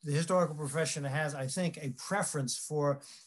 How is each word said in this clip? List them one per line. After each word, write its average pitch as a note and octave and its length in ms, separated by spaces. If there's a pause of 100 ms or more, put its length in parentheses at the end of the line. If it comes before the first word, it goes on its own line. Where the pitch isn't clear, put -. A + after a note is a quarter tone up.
the D3 100
historical E3 420
profession D3+ 480
has, D3 320
I C3+ 120
think, E3+ 300
a D3 200
preference D#3 600
for C#3+ 440 (260)